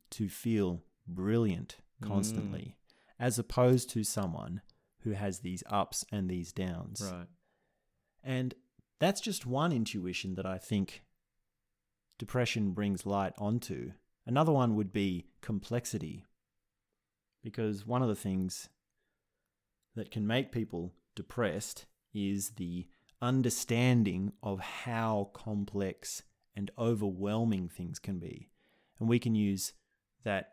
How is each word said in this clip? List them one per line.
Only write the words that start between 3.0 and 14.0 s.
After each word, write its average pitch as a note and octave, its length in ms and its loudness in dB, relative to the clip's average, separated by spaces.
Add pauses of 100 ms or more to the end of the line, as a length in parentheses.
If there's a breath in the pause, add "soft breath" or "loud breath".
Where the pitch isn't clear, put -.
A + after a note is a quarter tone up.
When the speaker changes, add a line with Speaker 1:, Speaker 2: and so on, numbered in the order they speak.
Speaker 1:
as B2+ 120 2
opposed B2 520 6
to A2 140 0
someone G2 580 -4 (380 soft breath)
who A2+ 120 -4
has G2 280 -2
these F#2 260 -4
ups - 440 0
and G2 180 0
these F2 240 -4
downs. F2+ 500 -4 (100)
Speaker 2:
Right. F2 140 -10 (960)
Speaker 1:
And B2+ 320 -2 (440)
that's G3 220 2
just G3+ 260 -4
one C#3+ 260 2
intuition F#2+ 640 -2
that F#2+ 120 -4
I F#2 120 -4
think - 440 0 (1160)
depression A2+ 540 2
brings G2+ 340 0
light G2 320 0
onto. G#2 540 -2 (340)